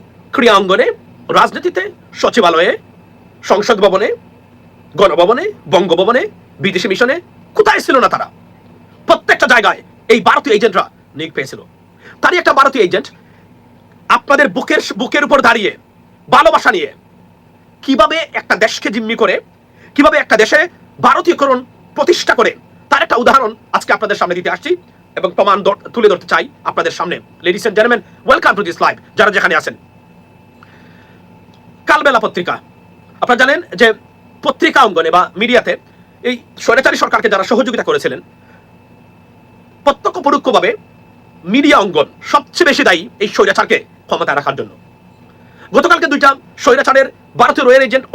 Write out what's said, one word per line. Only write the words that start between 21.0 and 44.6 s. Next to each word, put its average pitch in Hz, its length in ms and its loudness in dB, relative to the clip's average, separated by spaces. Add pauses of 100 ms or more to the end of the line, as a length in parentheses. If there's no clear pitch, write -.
ভারতীয়করণ 277 520 0 (360)
প্রতিষ্ঠা - 440 0
করে, 202 120 2 (380)
তার 285 160 0
একটা 302 180 -2
উদাহরণ 240 280 2 (220)
আজকে 196 200 -4
আপনাদের 202 260 -4
সামনে 175 200 -2
দিতে 180 160 -6
আসছি 285 160 -4 (480)
এবং 180 180 -2
প্রমাণ 196 280 2
ধর-, 196 280 -4
তুলে 220 180 0
ধরতে - 220 -6
চাই 165 120 -2 (240)
আপনাদের 165 280 -4
সামনে। 175 180 -6 (300)
Ladies 180 220 -2
and 196 100 -4
gentlemen, 233 240 2 (280)
welcome 294 300 2
to 208 80 -2
this 170 180 -8
live, 135 140 -2 (180)
যারা 202 180 2
যেখানে 180 240 0
আছেন। 127 160 -8 (2250)
কালবেলা 285 360 2
পত্রিকা, 175 280 -6 (680)
আপনারা 240 200 0
জানেন 277 180 2 (220)
যে 233 60 4 (560)
পত্রিকা - 440 -2
অঙ্গনে 165 280 0
বা 180 60 4 (200)
মিডিয়াতে 233 320 0 (560)
এই 254 60 -4 (280)
স্বৈরাচারী 269 400 2
সরকারকে 233 300 -2
যারা 190 180 0
সহযোগিতা 240 380 -2
করেছিলেন, 143 300 -4 (1700)
প্রত্যক্ষ - 320 -2 (100)
পরোক্ষভাবে 214 420 0 (840)
মিডিয়া 285 300 4
অঙ্গন 156 240 -2 (240)
সবচেয়ে - 380 0
বেশি 277 180 0
দায়ী 175 140 2 (220)
এই 208 120 -2
স্বৈরাচারকে 190 420 0 (300)
ক্ষমতায় 156 320 -4
রাখার 143 200 -6
জন্য। 104 120 -10 (1040)